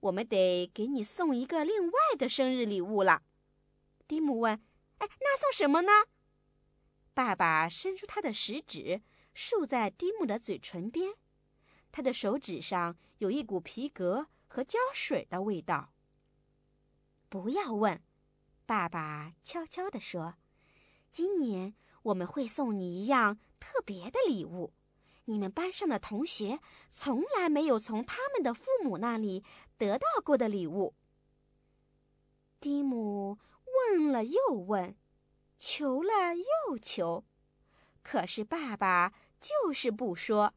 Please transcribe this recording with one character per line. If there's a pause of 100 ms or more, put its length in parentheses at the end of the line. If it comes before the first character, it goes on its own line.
我
们
得
给
你
送
一
个
另
外 (200)
的
生
日
礼
物
了。” (840)
蒂
姆
问 (380)
，“哎， (120)
那
送
什
么
呢？” (1200)
爸
爸
伸
出
他
的
食
指， (320)
竖
在
蒂
姆
的
嘴
唇
边， (760)
他
的
手
指
上 (220)
有
一
股
皮
革 (220)
和
胶 (140)
水
的
味
道。 (1400)
“不
要
问。” (640)
爸
爸 (100)
悄
悄
地
说 (760)
，“今
年 (280)
我
们
会
送
你
一
样 (200)
特
别
的
礼
物。” (580)
你
们
班
上
的
同
学 (320)
从 (140)
来
没
有
从
他
们
的
父 (160)
母
那
里 (340)
得
到 (200)
过
的
礼
物。 (1600)
蒂
姆 (260)
问
了
又
问， (600)
求
了
又
求， (800)
可
是
爸
爸 (240)
就
是
不
说。